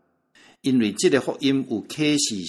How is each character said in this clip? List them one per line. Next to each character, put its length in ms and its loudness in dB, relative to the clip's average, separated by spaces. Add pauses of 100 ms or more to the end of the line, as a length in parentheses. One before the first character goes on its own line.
(640)
因 180 2
为 180 2
这 100 2
个 120 4
福 180 -6
音 320 0
有 180 -4
启 300 0
示 300 -4